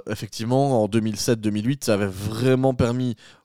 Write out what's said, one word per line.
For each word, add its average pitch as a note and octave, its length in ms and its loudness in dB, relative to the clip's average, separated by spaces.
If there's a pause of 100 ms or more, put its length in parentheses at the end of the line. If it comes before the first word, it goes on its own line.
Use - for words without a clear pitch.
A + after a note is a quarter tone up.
effectivement, B2 720 0
en G#2 40 2
deux G#2+ 140 2
mille G#2+ 180 -2
sept A#2+ 200 0
deux G#2+ 120 0
mille G#2 160 -2
huit, C#3 160 -2
ça A2+ 100 2
avait G2+ 140 2
vraiment A#2 680 0
permis B2 420 0 (300)